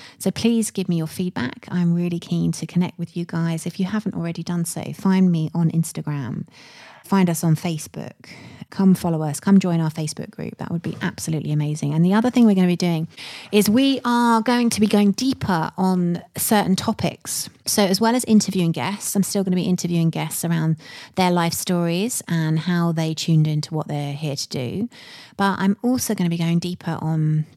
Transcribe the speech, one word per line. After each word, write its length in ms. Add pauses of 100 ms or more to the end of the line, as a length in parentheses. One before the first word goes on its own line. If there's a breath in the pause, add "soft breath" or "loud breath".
(180 loud breath)
So 120
please 400
give 180
me 80
your 120
feedback. 640
I'm 220
really 280
keen 320
to 140
connect 320
with 200
you 80
guys. 400
If 120
you 60
haven't 300
already 280
done 220
so, 300
find 360
me 220
on 200
Instagram. 760 (580 loud breath)
Find 240
us 140
on 140
Facebook. 720 (420 loud breath)
Come 240
follow 280
us. 180
Come 180
join 220
our 100
Facebook 400
group. 280
That 120
would 120
be 180
absolutely 520
amazing. 420
And 100
the 80
other 180
thing 140
we're 100
gonna 120
be 100
doing 320 (420 loud breath)
is 200
we 340
are 380
going 260
to 120
be 60
going 260
deeper 640
on 440 (140)
certain 400
topics. 720 (160)
So 180
as 160
well 160
as 100
interviewing 480
guests, 440
I'm 60
still 200
gonna 140
be 60
interviewing 480
guests 340
around 320 (380 loud breath)
their 160
life 240
stories 760
and 300
how 340
they 220
tuned 320
into 280
what 140
they're 240
here 240
to 120
do. 420 (480 loud breath)
But 200
I'm 240
also 320
gonna 140
be 80
going 220
deeper 420
on 460 (100)